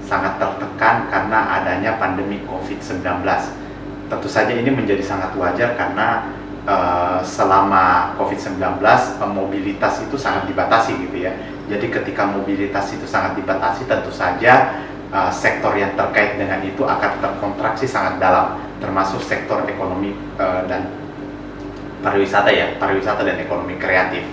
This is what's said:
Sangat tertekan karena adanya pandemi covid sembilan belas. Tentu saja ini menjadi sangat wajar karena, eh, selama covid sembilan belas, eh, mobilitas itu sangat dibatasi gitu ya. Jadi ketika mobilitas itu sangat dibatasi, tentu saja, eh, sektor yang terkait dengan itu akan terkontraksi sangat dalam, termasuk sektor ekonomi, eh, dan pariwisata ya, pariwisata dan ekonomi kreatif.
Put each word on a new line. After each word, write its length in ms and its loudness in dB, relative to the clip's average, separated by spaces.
Sangat 380 -2
tertekan 680 0
karena 540 0
adanya 400 0
pandemi 420 -2
covid 380 -6
sembilan 420 -4
belas. 300 0
Tentu 160 -4
saja 240 2
ini 160 2
menjadi 320 2
sangat 400 -2
wajar 400 0
karena, 480 0
eh, 560 2
selama 960 4
covid 160 0
sembilan 480 -2
belas, 340 6
eh, 140 -2
mobilitas 720 -2
itu 160 -4
sangat 320 0
dibatasi 560 2
gitu 160 -6
ya. 80 -2
Jadi 160 0
ketika 400 0
mobilitas 640 0
itu 160 -6
sangat 320 -2
dibatasi, 480 -2
tentu 240 0
saja, 640 6
eh, 240 0
sektor 420 0
yang 220 0
terkait 400 2
dengan 260 -2
itu 220 -2
akan 400 0
terkontraksi 640 -2
sangat 320 -2
dalam, 400 4
termasuk 400 0
sektor 420 -2
ekonomi, 460 -2
eh, 320 0
dan 160 -2
pariwisata 480 4
ya, 240 2
pariwisata 480 0
dan 160 0
ekonomi 400 -4
kreatif. 540 2